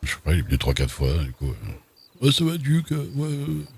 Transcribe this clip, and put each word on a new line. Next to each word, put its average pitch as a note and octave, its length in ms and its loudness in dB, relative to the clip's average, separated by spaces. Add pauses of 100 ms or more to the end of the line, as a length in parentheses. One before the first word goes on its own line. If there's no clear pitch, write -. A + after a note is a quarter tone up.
Je - 80 -4
sais - 140 -4
pas, D#2 80 2
il F2+ 60 6
est D#2+ 40 2
venu C2 160 0
trois, C2 160 2
quatre C2 180 0
fois, C2+ 200 0 (120)
du C2 80 -4
coup, C2+ 140 -8
euh. - 800 -6
Ouais, C#3+ 60 6
ça E3 120 2
va, E3 120 2
Duke ? D#3 340 2
Ouais, D3 360 -2
euh. D3+ 380 -4 (120)